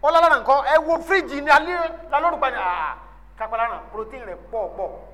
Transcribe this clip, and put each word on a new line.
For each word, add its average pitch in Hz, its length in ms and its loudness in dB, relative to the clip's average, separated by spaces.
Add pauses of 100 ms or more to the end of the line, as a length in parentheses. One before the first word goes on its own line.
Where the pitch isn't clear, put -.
Ó 302 80 4
lára 330 180 6 (100)
nǹkan, 269 260 2
ẹ 302 200 4
wo 330 140 2
fíríjì 330 420 -2
ni 294 80 -6
alẹ́ 330 640 2
lálórúkọ 294 400 0
ni. 240 80 -8
Ah, 170 380 -4 (400)
kápá 220 200 -6
lára 226 220 -4 (120)
protein 220 340 -12
rẹ̀ 185 100 -12 (160)
pọ̀ 214 260 -4
pọ̀ 190 120 -6 (240)